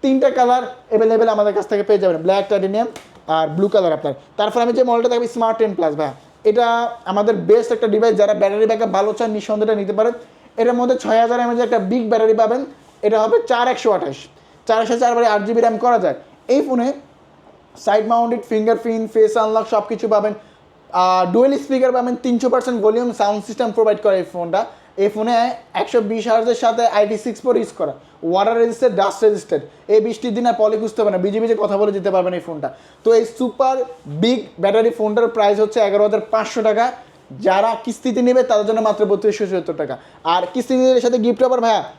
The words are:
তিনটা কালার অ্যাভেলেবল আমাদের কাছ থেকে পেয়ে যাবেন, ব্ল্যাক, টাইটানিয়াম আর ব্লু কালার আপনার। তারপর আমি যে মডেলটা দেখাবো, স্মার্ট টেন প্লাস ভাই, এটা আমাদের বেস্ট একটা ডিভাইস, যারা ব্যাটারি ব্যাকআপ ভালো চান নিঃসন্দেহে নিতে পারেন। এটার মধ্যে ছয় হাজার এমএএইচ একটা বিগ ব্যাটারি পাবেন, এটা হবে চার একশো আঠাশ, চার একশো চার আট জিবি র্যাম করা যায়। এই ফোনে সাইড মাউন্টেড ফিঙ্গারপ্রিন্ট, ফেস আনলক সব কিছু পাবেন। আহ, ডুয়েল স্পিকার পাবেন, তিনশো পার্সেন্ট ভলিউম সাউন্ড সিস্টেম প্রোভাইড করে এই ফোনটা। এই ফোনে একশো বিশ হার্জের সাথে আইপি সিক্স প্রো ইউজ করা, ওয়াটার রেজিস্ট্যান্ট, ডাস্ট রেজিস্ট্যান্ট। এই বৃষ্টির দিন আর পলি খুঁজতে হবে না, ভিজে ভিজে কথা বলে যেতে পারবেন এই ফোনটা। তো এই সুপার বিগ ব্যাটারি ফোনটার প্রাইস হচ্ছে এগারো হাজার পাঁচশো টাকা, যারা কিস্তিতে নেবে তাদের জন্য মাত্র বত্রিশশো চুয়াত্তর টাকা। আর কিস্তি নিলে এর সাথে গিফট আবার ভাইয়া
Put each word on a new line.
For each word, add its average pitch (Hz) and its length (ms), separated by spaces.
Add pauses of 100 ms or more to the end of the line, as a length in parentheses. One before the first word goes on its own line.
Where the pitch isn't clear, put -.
তিনটা 269 240 (100)
কালার 247 260 (260)
অ্যাভেলেবল 226 460
আমাদের 208 200
কাছ 202 140
থেকে 202 180
পেয়ে 208 140
যাবেন, 175 220
ব্ল্যাক, 196 260
টাইটানিয়াম 202 380 (480)
আর 160 100 (100)
ব্লু 190 180
কালার 185 240
আপনার। 143 160 (240)
তারপর 214 260
আমি 240 140
যে 262 100
মডেলটা 233 240
দেখাবো, 240 240
স্মার্ট 226 240
টেন 220 180
প্লাস 165 220
ভাই, 147 100 (400)
এটা 233 160 (460)
আমাদের 208 220 (140)
বেস্ট 226 280
একটা 226 180
ডিভাইস, 226 260
যারা 208 200
ব্যাটারি 208 300
ব্যাকআপ 220 280
ভালো 208 200
চান 226 180
নিঃসন্দেহে 214 460
নিতে 196 160
পারেন। 233 160 (460)
এটার 240 200
মধ্যে 247 220
ছয় 220 220
হাজার 240 200
এমএএইচ 240 220
একটা 226 120 (120)
বিগ 240 220
ব্যাটারি 220 300
পাবেন, 226 180 (460)
এটা 214 160
হবে 294 140 (140)
চার 240 220
একশো 247 240
আঠাশ, 143 220 (500)
চার 220 140
একশো 226 200
চার 240 80 (240)
আট 202 120
জিবি 233 160
র্যাম 226 220
করা 240 200
যায়। 147 120 (380)
এই 285 120
ফোনে 254 220 (960)
সাইড 214 280
মাউন্টেড 233 380
ফিঙ্গারপ্রিন্ট, 220 540 (100)
ফেস 220 180 (100)
আনলক 220 220 (100)
সব 208 160
কিছু 233 240
পাবেন। 208 200
আহ, - 920 (100)
ডুয়েল 254 180 (120)
স্পিকার 262 340
পাবেন, 247 160 (100)
তিনশো 247 300
পার্সেন্ট 247 300
ভলিউম 233 240 (120)
সাউন্ড 208 280
সিস্টেম 233 280
প্রোভাইড 214 280
করে 196 180
এই - 100
ফোনটা। 175 280 (440)
এই 202 100
ফোনে 220 200 (460)
একশো - 180 (120)
বিশ 220 200
হার্জের 226 340
সাথে 226 200 (140)
আইপি 208 260
সিক্স 240 200
প্রো 247 160
ইউজ - 180
করা, 143 140 (360)
ওয়াটার 202 340
রেজিস্ট্যান্ট, 233 380
ডাস্ট 196 260
রেজিস্ট্যান্ট। 175 380 (300)
এই 220 120
বৃষ্টির 233 300
দিন 240 140
আর 233 100
পলি 214 220
খুঁজতে 226 200
হবে 208 120
না, 185 100
ভিজে 202 180
ভিজে 226 220
কথা 202 160
বলে 208 160
যেতে 196 180
পারবেন 180 240
এই 165 80
ফোনটা। 151 220 (360)
তো 214 40 (100)
এই 226 60 (140)
সুপার 262 380 (460)
বিগ 240 160 (240)
ব্যাটারি 220 360
ফোনটার 220 380
প্রাইস 208 280
হচ্ছে 214 220
এগারো 202 200
হাজার 208 160 (100)
পাঁচশো 220 360
টাকা, 214 160 (640)
যারা 202 240 (140)
কিস্তিতে 247 440
নেবে 247 220
তাদের 208 180
জন্য 220 200
মাত্র 214 220
বত্রিশশো 208 400
চুয়াত্তর 180 320
টাকা। 131 120 (400)
আর 180 80 (120)
কিস্তি 254 240
নিলে 254 200
এর 233 80
সাথে 240 180
গিফট 240 240
আবার 247 180
ভাইয়া 208 160 (160)